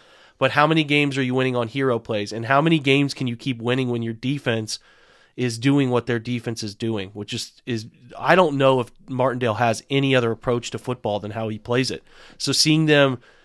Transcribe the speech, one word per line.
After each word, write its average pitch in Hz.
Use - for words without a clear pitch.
But 131
how 147
many 160
games 143
are 139
you 127
winning 131
on 120
hero 131
plays? 104
And 113
how 139
many 165
games 135
can 131
you 117
keep 117
winning 123
when 120
your 113
defense 117
is 120
doing 139
what 120
their 120
defense 120
is 104
doing, 104
which 104
is, -
is, 113
I 139
don't 170
know 135
if 120
Martindale 123
has 113
any 139
other 117
approach 120
to 113
football 110
than 104
how 113
he 107
plays 120
it. 101
So -
seeing 156
them 139